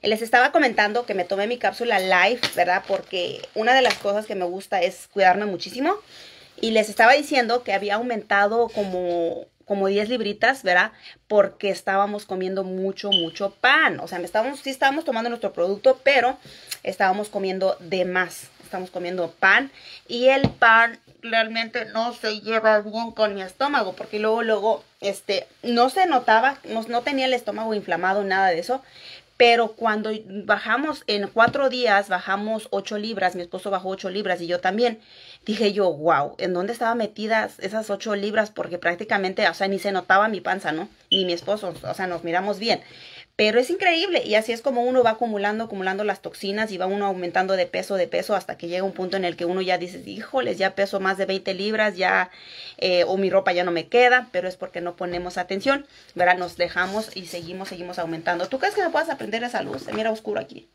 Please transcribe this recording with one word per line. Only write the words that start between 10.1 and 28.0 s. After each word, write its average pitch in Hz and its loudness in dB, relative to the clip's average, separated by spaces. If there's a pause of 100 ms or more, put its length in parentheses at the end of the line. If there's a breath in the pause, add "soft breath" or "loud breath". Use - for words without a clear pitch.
¿verdad? 185 2 (360 loud breath)
Porque 202 4
estábamos 202 0
comiendo 190 -4
mucho, 190 -4
mucho 190 -2
pan. 262 4
O 170 -10
sea, 180 -8
me 175 -6
estábamos, 226 -2
sí 269 -8
estábamos 277 2
tomando 240 -2
nuestro 233 -6
producto, 202 2
pero 262 4 (440 loud breath)
estábamos 196 0
comiendo 190 -2
de 180 -2
más. 180 -4 (160)
Estamos 185 -10
comiendo 175 -4
pan 220 2 (340 loud breath)
y 240 2
el 269 4
pan 226 6 (220)
realmente 226 -2
no 226 -4
se 214 -6
lleva 214 2
bien 220 -6
con 214 0
mi 196 -6
estómago, 233 -2
porque 208 -8
luego, 220 2
luego, 214 0 (160)
este, 196 -4 (160)
no 240 4
se 370 4
notaba, 247 4
no, 220 -4
no 233 -4
tenía 269 0
el 254 2
estómago 220 -4
inflamado, 190 0